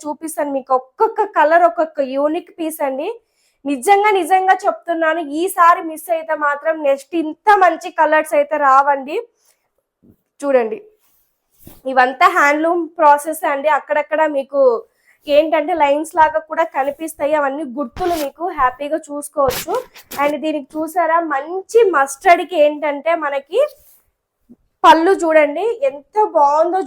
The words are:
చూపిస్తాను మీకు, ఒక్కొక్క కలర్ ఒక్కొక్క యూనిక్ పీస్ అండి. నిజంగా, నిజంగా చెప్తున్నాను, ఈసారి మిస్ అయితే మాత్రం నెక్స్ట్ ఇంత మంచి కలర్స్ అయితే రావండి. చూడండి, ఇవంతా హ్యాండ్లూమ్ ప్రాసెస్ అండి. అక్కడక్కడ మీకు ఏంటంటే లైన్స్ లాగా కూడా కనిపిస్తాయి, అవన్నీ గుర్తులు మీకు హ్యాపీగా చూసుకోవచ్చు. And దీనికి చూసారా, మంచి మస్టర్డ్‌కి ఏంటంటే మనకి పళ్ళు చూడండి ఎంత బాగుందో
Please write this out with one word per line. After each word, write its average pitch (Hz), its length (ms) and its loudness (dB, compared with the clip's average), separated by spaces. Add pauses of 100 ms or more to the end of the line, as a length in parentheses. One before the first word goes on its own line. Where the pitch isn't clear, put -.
చూపిస్తాను 302 540 -8
మీకు, 262 220 -4
ఒక్కొక్క 440 460 -4 (120)
కలర్ 320 320 4
ఒక్కొక్క 320 320 -4 (160)
యూనిక్ 311 420 -4
పీస్ 320 280 -8
అండి. 269 220 -6 (560)
నిజంగా, 381 460 2 (100)
నిజంగా 381 340 2 (100)
చెప్తున్నాను, 330 560 -2 (200)
ఈసారి 349 480 2
మిస్ 311 280 -14
అయితే 320 180 -6 (120)
మాత్రం 294 280 -2 (120)
నెక్స్ట్ 277 280 -2 (100)
ఇంత 349 400 0
మంచి 330 240 0 (100)
కలర్స్ 311 400 0
అయితే 294 180 0 (120)
రావండి. 277 480 2 (1200)
చూడండి, 240 380 0 (1120)
ఇవంతా 262 360 2 (120)
హ్యాండ్లూమ్ 320 460 2 (140)
ప్రాసెస్ 302 440 2 (100)
అండి. 277 160 -2 (100)
అక్కడక్కడ 302 440 -2 (140)
మీకు 269 260 -2 (640)
ఏంటంటే 311 460 2 (100)
లైన్స్ 294 360 0
లాగా 311 220 2 (100)
కూడా 320 140 2 (120)
కనిపిస్తాయి, 294 640 -4
అవన్నీ 285 240 -4 (140)
గుర్తులు 349 360 -4 (100)
మీకు 311 200 -10 (140)
హ్యాపీగా 285 400 -2 (100)
చూసుకోవచ్చు. 285 640 -4 (500)
And 294 120 0 (100)
దీనికి 302 320 -6
చూసారా, 320 420 -2 (160)
మంచి 349 440 -4 (180)
మస్టర్డ్‌కి 339 600 2 (100)
ఏంటంటే 294 460 -2 (120)
మనకి 285 360 -4 (1200)
పళ్ళు 330 280 6 (100)
చూడండి 311 420 2 (240)
ఎంత 277 280 -8 (200)
బాగుందో 311 500 2